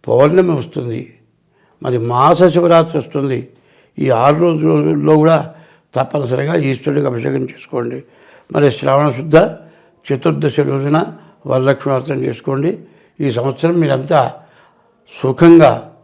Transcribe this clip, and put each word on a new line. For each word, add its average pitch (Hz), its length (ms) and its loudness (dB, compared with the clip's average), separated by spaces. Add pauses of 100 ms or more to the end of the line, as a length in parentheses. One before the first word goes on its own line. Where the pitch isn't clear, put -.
పౌర్ణమి 156 480 2
వస్తుంది, 123 440 -8 (800)
మరి 123 160 -4
మాస 131 440 2
శివరాత్రి 170 560 2
వస్తుంది. 131 500 -6 (500)
ఈ 139 120 -2
ఆరు 127 280 2
రోజుల్లో 156 800 0
కూడా 156 380 2 (400)
తప్పనిసరిగా 131 600 -4
ఈశ్వరుడికి 139 520 -2
అభిషేకం 131 360 -4
చేసుకోండి. 127 600 -10 (500)
మరి 143 200 2
శ్రావణ 139 380 0
శుద్ధ 147 260 -2 (720)
చతుర్దశి 143 560 -2
రోజున 139 420 -2 (420)
వరలక్ష్మి 131 480 -2
వ్రతం 131 300 -6
చేసుకోండి. 139 540 -6 (420)
ఈ 139 120 -2
సంవత్సరం 135 420 -2
మీరంతా 143 580 0 (920)
సుఖంగా 151 680 4 (120)